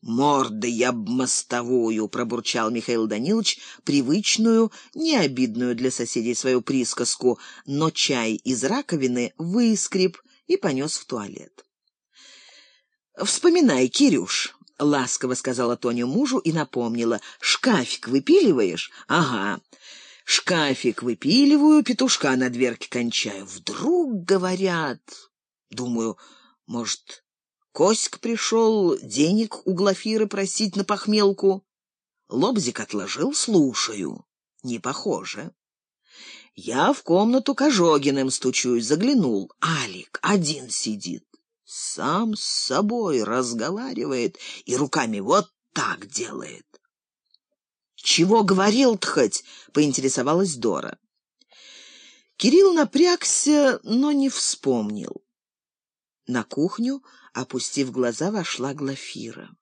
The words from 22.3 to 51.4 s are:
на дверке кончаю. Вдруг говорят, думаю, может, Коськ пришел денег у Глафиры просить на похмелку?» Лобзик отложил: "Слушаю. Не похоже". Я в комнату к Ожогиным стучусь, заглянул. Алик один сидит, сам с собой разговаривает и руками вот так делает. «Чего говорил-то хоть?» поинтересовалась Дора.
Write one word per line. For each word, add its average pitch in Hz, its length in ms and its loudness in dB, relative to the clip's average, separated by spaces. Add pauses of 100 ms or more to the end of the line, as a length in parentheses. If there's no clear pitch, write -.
на 127 140 0
дверке 120 380 -2
кончаю. 107 580 -4
Вдруг 226 800 -2
говорят, 180 760 0 (680)
думаю, 117 460 -4 (500)
может, - 580 -10 (480)
Коськ - 480 2
пришел 220 800 2
денег 160 680 0
у 185 80 0
Глафиры 202 520 0
просить 196 500 -4
на 196 80 -2
похмелку?» 202 800 2 (640)
Лобзик 147 520 0
отложил: 107 540 -6
"Слушаю. 113 920 0 (380)
Не 117 160 -6
похоже". 127 720 -6 (1040)
Я 139 360 0
в - 120 -4
комнату 233 500 2
к - 60 -4
Ожогиным 151 720 2
стучусь, 123 560 -2
заглянул. 156 760 2
Алик 151 600 -4
один 151 480 0
сидит, 98 560 -8 (400)
сам 196 680 -4
с - 60 -8
собой 185 840 0
разговаривает 127 1120 -4 (280)
и 123 100 -2
руками 127 420 -2
вот 147 340 0 (200)
так - 340 -6
делает. - 580 -10 (1300)
«Чего 208 480 4
говорил-то 208 640 4
хоть?» 120 340 2 (300)
поинтересовалась 143 840 2
Дора. 110 440 -4 (1400)